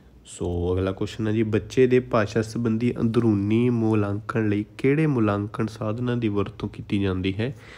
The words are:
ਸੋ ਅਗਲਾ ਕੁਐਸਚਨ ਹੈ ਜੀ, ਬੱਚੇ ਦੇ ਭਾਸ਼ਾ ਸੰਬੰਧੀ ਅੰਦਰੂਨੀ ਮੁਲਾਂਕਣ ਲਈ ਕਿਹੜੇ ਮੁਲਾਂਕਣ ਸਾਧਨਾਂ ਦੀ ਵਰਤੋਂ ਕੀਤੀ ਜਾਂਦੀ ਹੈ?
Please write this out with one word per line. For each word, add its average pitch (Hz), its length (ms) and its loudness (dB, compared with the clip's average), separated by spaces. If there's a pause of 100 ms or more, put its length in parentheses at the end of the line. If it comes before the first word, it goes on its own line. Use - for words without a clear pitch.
(260)
ਸੋ 87 500 -4
ਅਗਲਾ 95 180 0
ਕੁਐਸਚਨ 107 340 -6
ਹੈ 107 60 0
ਜੀ, 113 100 2
ਬੱਚੇ 117 440 2
ਦੇ 123 140 6
ਭਾਸ਼ਾ 113 420 0
ਸੰਬੰਧੀ 117 580 0
ਅੰਦਰੂਨੀ 113 720 2
ਮੁਲਾਂਕਣ 110 760 0
ਲਈ 104 160 0 (140)
ਕਿਹੜੇ 143 280 2
ਮੁਲਾਂਕਣ 107 600 0
ਸਾਧਨਾਂ 117 500 -4
ਦੀ 117 120 0
ਵਰਤੋਂ 101 400 -4
ਕੀਤੀ - 340 -4
ਜਾਂਦੀ 92 320 -2
ਹੈ? 117 220 -4 (220)